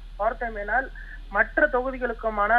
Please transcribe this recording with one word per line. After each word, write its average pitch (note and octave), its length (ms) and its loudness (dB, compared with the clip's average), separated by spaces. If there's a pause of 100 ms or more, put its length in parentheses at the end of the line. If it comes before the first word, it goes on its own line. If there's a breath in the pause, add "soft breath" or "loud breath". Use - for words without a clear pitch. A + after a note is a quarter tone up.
(180)
பார்த்தோமேனால் A3 680 -2 (400 loud breath)
மற்ற A3 380 2
தொகுதிகளுக்குமான A#3+ 920 0